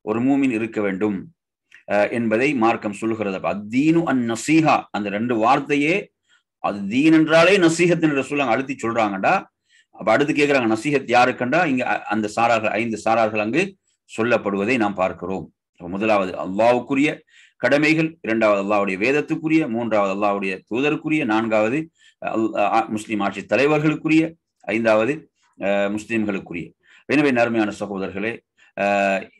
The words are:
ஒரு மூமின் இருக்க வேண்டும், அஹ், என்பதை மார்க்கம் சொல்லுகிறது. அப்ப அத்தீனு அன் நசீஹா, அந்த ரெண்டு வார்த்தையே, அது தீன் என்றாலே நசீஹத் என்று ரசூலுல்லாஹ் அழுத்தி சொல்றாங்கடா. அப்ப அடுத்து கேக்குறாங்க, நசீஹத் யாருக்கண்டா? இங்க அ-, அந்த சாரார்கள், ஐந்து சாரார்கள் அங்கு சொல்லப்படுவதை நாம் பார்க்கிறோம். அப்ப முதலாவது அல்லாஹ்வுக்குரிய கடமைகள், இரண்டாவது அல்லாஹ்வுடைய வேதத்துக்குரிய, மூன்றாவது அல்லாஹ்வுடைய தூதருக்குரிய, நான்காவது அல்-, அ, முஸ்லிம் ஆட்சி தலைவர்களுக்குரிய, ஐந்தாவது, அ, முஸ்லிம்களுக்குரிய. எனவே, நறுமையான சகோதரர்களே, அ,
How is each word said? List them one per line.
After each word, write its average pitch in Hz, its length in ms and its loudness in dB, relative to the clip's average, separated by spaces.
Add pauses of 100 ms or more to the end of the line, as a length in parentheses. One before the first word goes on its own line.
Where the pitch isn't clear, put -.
ஒரு 107 200 -2
மூமின் 135 300 2
இருக்க 110 300 -4
வேண்டும், 95 540 -2 (580)
அஹ், 104 180 2
என்பதை 120 440 0
மார்க்கம் 113 380 0
சொல்லுகிறது. 104 440 -4
அப்ப 87 180 -4
அத்தீனு 135 500 0
அன் 127 260 -2
நசீஹா, 147 600 2
அந்த 101 180 -4
ரெண்டு 113 280 -2
வார்த்தையே, 143 760 0 (480)
அது 101 280 -6
தீன் 139 260 4
என்றாலே 165 460 6
நசீஹத் 165 440 2
என்று 143 200 2
ரசூலுல்லாஹ் 143 240 -2
அழுத்தி 127 360 -2
சொல்றாங்கடா. 113 640 0 (460)
அப்ப 110 220 0
அடுத்து 139 200 2
கேக்குறாங்க, 135 440 2
நசீஹத் 127 400 0
யாருக்கண்டா? 127 480 2
இங்க 127 220 -2
அ-, - 160 -2
அந்த 107 340 -2
சாரார்கள், 117 340 2
ஐந்து 113 340 -4
சாரார்கள் 110 340 2
அங்கு 139 380 -2 (440)
சொல்லப்படுவதை 107 560 0
நாம் 104 180 0
பார்க்கிறோம். 90 580 -4 (200)
அப்ப 87 160 -16
முதலாவது 98 440 0
அல்லாஹ்வுக்குரிய 120 840 0 (380)
கடமைகள், 156 640 2
இரண்டாவது 107 420 0
அல்லாஹ்வுடைய 98 360 -2
வேதத்துக்குரிய, 156 680 0
மூன்றாவது 110 460 -2
அல்லாஹ்வுடைய 101 460 -2 (140)
தூதருக்குரிய, 151 500 -2
நான்காவது 113 640 0 (360)
அல்-, 110 300 -2
அ, 104 320 2
முஸ்லிம் 110 320 -6
ஆட்சி 98 200 -4
தலைவர்களுக்குரிய, 151 920 0 (280)
ஐந்தாவது, 113 680 0 (320)
அ, 92 40 -2
முஸ்லிம்களுக்குரிய. 101 1040 -4 (340)
எனவே, 143 240 2
நறுமையான 117 500 2
சகோதரர்களே, 95 580 -6 (420)
அ, 98 600 0